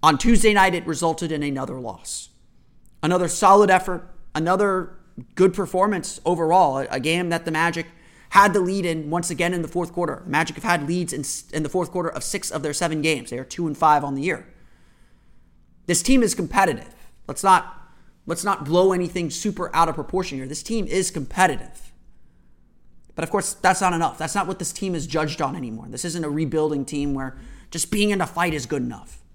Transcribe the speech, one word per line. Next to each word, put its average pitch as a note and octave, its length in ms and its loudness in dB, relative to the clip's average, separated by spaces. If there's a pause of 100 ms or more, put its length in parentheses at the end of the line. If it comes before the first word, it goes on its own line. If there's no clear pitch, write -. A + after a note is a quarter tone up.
On D4 140 6
Tuesday A3+ 380 6
night, F#3+ 200 6
it E3+ 120 -4
resulted D#3+ 440 -2
in D3+ 120 -2
another C3+ 360 -6
loss. - 520 -12 (720)
Another F3 260 2
solid G3+ 400 8
effort, F#3 400 2 (260)
another F#3 640 0 (380)
good F#3 180 6
performance F#3 720 -2
overall, E3 540 4
a, C#3 120 -4
a C3+ 100 -4
game E3+ 280 0
that E3 160 -2
the E3+ 60 -4
Magic E3 360 0 (440)
had G3+ 240 6
the G#3 60 4
lead F#3 260 0
in D#3+ 240 -4
once E3+ 180 -4
again F3 240 0
in F3+ 80 -4
the D#3 80 -6
fourth E3+ 240 -4
quarter. E3+ 340 -4
Magic D#3+ 300 -2
have - 80 -14
had E3+ 240 0
leads F3 240 -2
in, C3+ 120 -6 (300)
in D#3 100 -2
the C#3+ 40 -4
fourth F3 220 -2
quarter F3 180 -4
of - 160 -8
six - 260 -6
of - 120 -6
their D3+ 100 -4
seven D#3+ 300 -2
games. D3 260 0
They A#2+ 100 -8
are C3 60 -8
two E3+ 220 -6
and D3 100 -4
five D3+ 280 4
on C#3 100 -4
the C3+ 80 -4
year. D3+ 240 -4 (1400)
This E3+ 160 0
team C4 200 6
is - 120 0
competitive. - 600 0 (340)
Let's - 160 -8
not, - 460 2 (360)
let's E3+ 160 -6
not F#3+ 220 -2
blow F3+ 280 4
anything F3 360 -2
super - 480 -6
out E3 140 4
of D3 40 -6
proportion D#3 440 -6
here. C3 80 -10
This C#3+ 160 -10
team A3 240 -4
is F#3 240 -2
competitive. D#3 840 -2 (1200)
But - 80 -6
of E3 80 -6
course, G3 220 -2
that's F#3 300 2
not F#3 100 2
enough. E3 240 -2
That's - 180 -6
not G3 120 0
what F#3 120 -6
this - 140 -6
team F#3+ 220 -4
is D3 120 -4
judged D#3 360 -2
on C3+ 120 0
anymore. A2+ 340 -8
This A#2 180 -8
isn't E3 180 -4
a D3+ 60 -4
rebuilding D3+ 560 0
team C#3+ 260 -4
where C3+ 240 -6 (340)
just - 200 -6
being G#3 200 2
in G3 120 0
a D#3+ 40 -2
fight E3+ 280 -2
is C#3 100 -6
good C3 160 -4
enough. A#2+ 420 -10 (120)